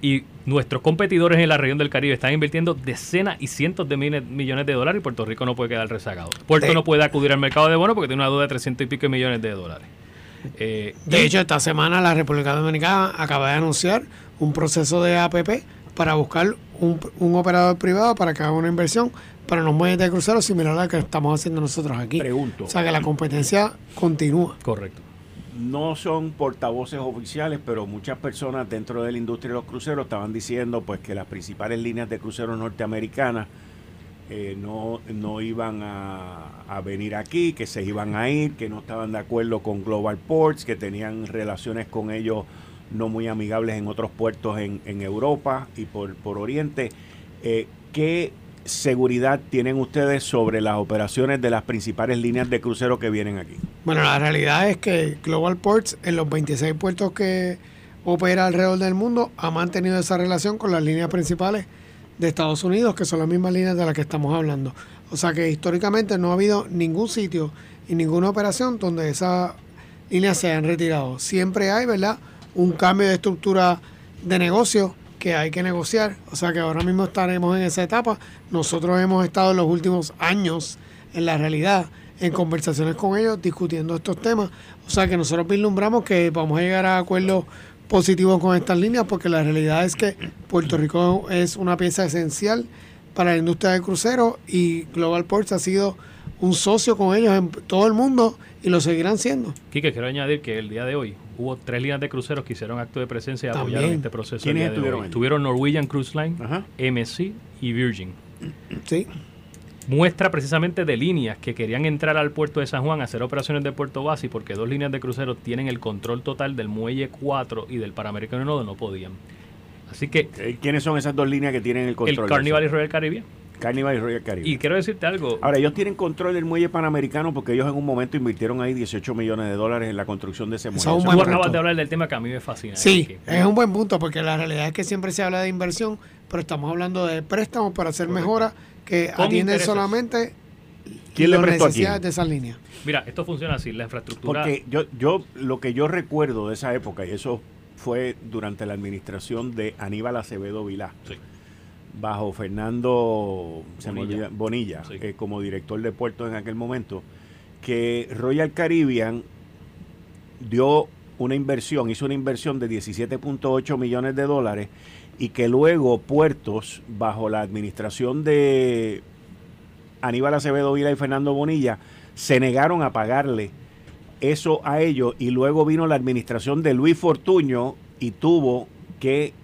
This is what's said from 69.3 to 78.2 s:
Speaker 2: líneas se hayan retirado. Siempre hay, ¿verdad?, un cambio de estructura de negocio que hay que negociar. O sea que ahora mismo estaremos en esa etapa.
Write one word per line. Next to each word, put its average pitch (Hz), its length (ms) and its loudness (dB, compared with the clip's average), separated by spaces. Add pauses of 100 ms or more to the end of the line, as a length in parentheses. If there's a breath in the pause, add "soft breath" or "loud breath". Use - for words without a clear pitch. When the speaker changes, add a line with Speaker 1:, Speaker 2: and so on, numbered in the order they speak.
Speaker 2:
líneas 185 280 2
se 175 140 0
hayan 156 140 2
retirado. 156 520 0
Siempre 190 540 0
hay, 233 140 2
¿verdad?, 214 340 0 (360 loud breath)
un 180 180 4
cambio 190 340 4
de 190 60 6
estructura 180 640 2 (420 loud breath)
de 180 160 0
negocio 190 560 4 (240)
que 170 180 0
hay 156 160 0
que 175 120 -2
negociar. 185 520 0 (160)
O - 40 -10
sea 175 160 0
que 165 80 0
ahora 165 220 0
mismo 185 240 2
estaremos 180 500 2
en 190 80 2
esa 180 200 0
etapa. 226 360 0 (320 loud breath)